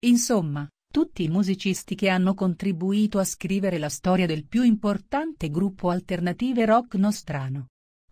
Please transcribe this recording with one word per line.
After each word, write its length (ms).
Insomma, 600
tutti 340
i 40
musicisti 680
che 120
hanno 260
contribuito 840
a 60
scrivere 540
la 120
storia 360
del 200
più 160
importante 880
gruppo 400
alternative 760
rock 300
nostrano. 720